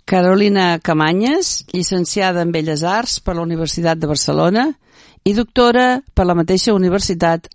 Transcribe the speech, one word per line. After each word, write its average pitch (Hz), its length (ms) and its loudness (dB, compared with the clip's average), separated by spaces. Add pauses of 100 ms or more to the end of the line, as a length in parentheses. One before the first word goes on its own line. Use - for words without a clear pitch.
(100)
Carolina 185 720 2
Camanyes, 185 880 0
llicenciada 180 720 -2
en 170 80 0
Belles 160 320 -2
Arts 208 400 -4
per 180 140 -4
la 170 80 -4
Universitat 165 560 -2
de 156 100 -2
Barcelona 160 540 0 (580)
i 202 140 0
doctora 247 680 2
per - 240 -2
la 180 80 2
mateixa 185 400 0
universitat 175 800 0